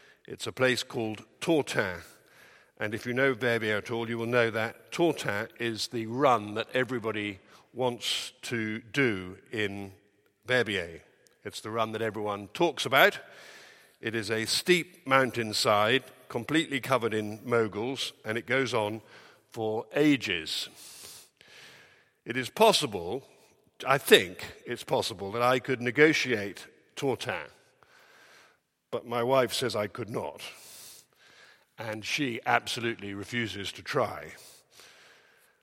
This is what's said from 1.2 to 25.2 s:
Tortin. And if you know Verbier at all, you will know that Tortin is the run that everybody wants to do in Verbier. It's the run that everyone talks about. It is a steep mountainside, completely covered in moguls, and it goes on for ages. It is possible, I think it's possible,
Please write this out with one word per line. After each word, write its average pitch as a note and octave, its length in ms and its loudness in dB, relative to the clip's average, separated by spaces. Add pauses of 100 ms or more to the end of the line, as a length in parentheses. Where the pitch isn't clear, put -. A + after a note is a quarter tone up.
Tortin. A#2+ 640 0 (760)
And G#2+ 160 -4
if A2 120 -8
you B2 80 -4
know C3+ 200 2
Verbier A2+ 440 0
at - 140 -6
all, A#2 180 -4
you A#2 80 -4
will A2+ 80 -4
know A#2+ 240 4
that A2 420 -6
Tortin A2+ 560 0 (100)
is A#2 300 -2
the A2+ 200 -6
run A2+ 480 2
that A2 180 -4
everybody G#2+ 680 -2 (340)
wants A#2+ 680 -2
to A2 380 -4 (120)
do G2 460 0 (160)
in G2+ 400 -4 (540)
Verbier. G2 540 0 (440)
It's - 160 -12
the A2 100 -10
run A2 220 -2
that A2 80 -6
everyone G#2 480 -4
talks E3+ 360 -2
about. C#3+ 340 6 (840)
It A2 140 -4
is G#2+ 140 -2
a A2 160 0
steep - 600 0
mountainside, A#2+ 960 4 (240)
completely C#3 520 -2
covered A#2 340 0
in G#2+ 300 -4
moguls, A#2 680 -2 (100)
and A2 140 -4
it A2+ 100 -6
goes B2+ 260 0
on A2 280 -2 (500)
for A2 420 -4
ages. G#2+ 760 0 (1600)
It A#2 120 -6
is B2 120 -4
possible, A#2 800 2 (580)
I C3 120 4
think G2 480 4 (200)
it's A#2+ 180 -8
possible, G2+ 500 -2